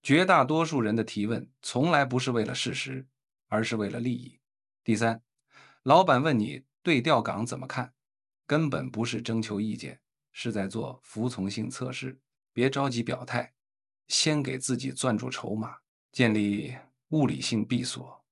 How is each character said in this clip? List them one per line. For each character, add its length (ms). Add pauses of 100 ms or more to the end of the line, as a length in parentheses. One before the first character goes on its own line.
绝 220
大 200
多 200
数 160
人 160
的 80
提 220
问 240 (100)
从 300
来 160
不 120
是 120
为 120
了 120
事 180
实， 340 (420)
而 140
是 140
为 140
了 100
利 140
益。 260 (420)
第 140
三， 260 (600)
老 200
板 200
问 160
你 240 (200)
对 200
调 180
岗 240
怎 140
么 80
看， 260 (540)
根 240
本 200
不 140
是 160
征 220
求 180
意 160
见， 240 (320)
是 180
在 160
做 360
服 260
从 220
性 180
测 240
试。 260 (360)
别 160
着 180
急 140
表 240
态， 260 (560)
先 340
给 160
自 160
己 160
攥 280
住 100
筹 260
码， 220 (340)
建 220
立 420 (340)
物 180
理 120
性 240
闭 220
锁 480